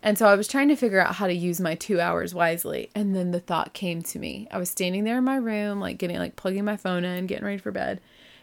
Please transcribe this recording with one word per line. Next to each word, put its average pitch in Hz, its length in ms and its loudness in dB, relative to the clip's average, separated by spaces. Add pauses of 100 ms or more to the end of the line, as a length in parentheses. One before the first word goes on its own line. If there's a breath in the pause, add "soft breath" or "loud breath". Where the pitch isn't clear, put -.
And 208 140 4
so 220 80 6
I 202 80 10
was 202 140 0
trying 277 180 4
to 294 80 8
figure 220 240 2
out 180 160 4
how 196 140 0
to 180 40 2
use 175 280 0
my 170 160 0
two 175 240 0
hours 175 340 0
wisely. 170 580 0
And 202 220 0
then 180 160 0
the 175 80 0
thought 175 340 -2
came 170 300 -4
to - 160 -10
me. - 320 -8
I - 80 -6
was 180 100 -4
standing 185 360 -2
there 233 140 0
in 254 60 2
my 262 120 2
room, 208 420 -2
like, 190 200 -6
getting, 175 200 -4
like, - 160 -4
plugging 190 300 -4
my 208 120 -2
phone 180 280 -2
in, 180 240 -4
getting - 160 -6
ready 202 140 -4
for 208 120 -8
bed. 190 300 -4 (420 soft breath)